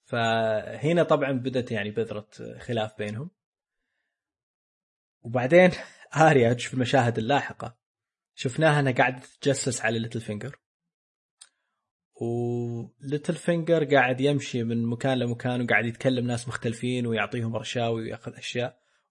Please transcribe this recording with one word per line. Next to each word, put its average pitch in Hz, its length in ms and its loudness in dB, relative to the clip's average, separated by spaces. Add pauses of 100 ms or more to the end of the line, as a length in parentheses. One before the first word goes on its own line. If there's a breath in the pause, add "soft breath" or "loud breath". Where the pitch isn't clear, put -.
فهنا 113 1000 0
طبعا 143 280 2
بدت 127 400 -2
يعني 107 200 -4
بذرة 104 380 -6 (300)
خلاف 110 380 -4
بينهم. 107 340 -8 (1900)
وبعدين 131 500 4 (240 loud breath)
<laughs> - 200 -20 (140)
آريا 123 240 6
تشوف 120 200 -6
المشاهد 123 440 2
اللاحقة، 120 600 -4 (580)
شفناها 147 440 2
أنها 139 120 2
قاعدة 131 280 2
تتجسس - 640 -2
على 117 180 0
ليتل 113 220 -6
فينجر، 110 380 -10 (1600 soft breath)
وليتل 120 1120 -4
فينجر 160 600 2
قاعد 127 260 4
يمشي 135 420 0
من 117 220 0
مكان 120 320 0
لمكان، 123 440 -2
وقاعد 117 240 2
يتكلم 120 420 0
ناس 120 200 -4
مختلفين 123 600 -4
ويعطيهم 113 480 -2
رشاوي 117 460 -2
ويأخذ 110 340 -10
أشياء. 123 440 -6 (320)